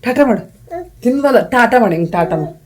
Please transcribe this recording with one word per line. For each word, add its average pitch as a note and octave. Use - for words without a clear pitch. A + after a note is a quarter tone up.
ಟಾಟಾ C4
ಮಾಡು. G3
ತಿಂದಲ್ಲ, C4+
ಟಾಟಾ A#3+
ಮಾಡಿ, F#3
ಹಿಂಗ್ E3+
ಟಾಟಾ E3
ಮಾಡು -